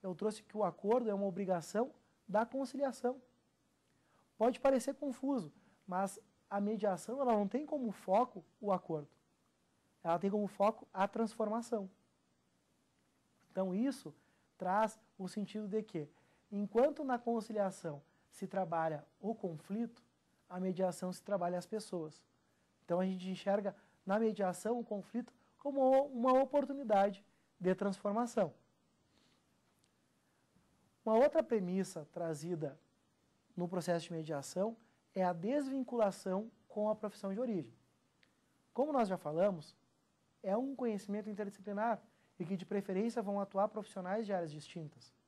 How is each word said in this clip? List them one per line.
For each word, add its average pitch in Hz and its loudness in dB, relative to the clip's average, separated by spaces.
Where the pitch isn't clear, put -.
eu 185 -4
trouxe 208 -4
que - -14
o 214 2
acordo 214 2
é 202 0
uma 202 0
obrigação 190 -2
da 214 2
conciliação. 262 -4
Pode 233 4
parecer 269 4
confuso, 262 -2
mas 190 -2
a 202 -2
mediação, 208 0
ela 254 4
não 208 4
tem 294 -2
como 262 -2
foco 196 2
o 202 0
acordo. 160 -2
Ela 175 2
tem 196 2
como 208 0
foco 202 0
a 196 2
transformação. 220 -2
Então, 190 -2
isso 220 -2
traz 202 2
o 190 -6
sentido 214 -6
de 214 -2
que, 156 -6
enquanto 233 2
na 254 0
conciliação 208 -4
se - -10
trabalha 165 -2
o 214 -4
conflito, 208 -6
a 180 -10
mediação 185 -2
se - -12
trabalha 180 -2
as 175 -8
pessoas. 180 -8
Então, 175 0
a 190 2
gente 185 -4
enxerga 196 0
na 190 2
mediação 214 0
o 233 -4
conflito 226 -6
como 269 6
uma 254 2
oportunidade 269 2
de 180 4
transformação. 202 0
Uma 220 2
outra 302 6
premissa 185 0
trazida 160 -4
no 175 -2
processo 170 -2
de - -10
mediação 160 -4
é 185 0
a 180 2
desvinculação 226 0
com 208 -2
a 214 0
profissão 202 -8
de 196 -4
origem. 220 -4
Como 294 0
nós 240 4
já 185 -2
falamos, 165 -2
é 196 -2
um 269 -2
conhecimento 208 -4
interdisciplinar 208 -4
e 175 -4
que, 180 -4
de 180 -8
preferência, 208 -2
vão 202 -2
atuar 196 2
profissionais 208 -6
de 202 -4
áreas 175 -2
distintas. 151 -14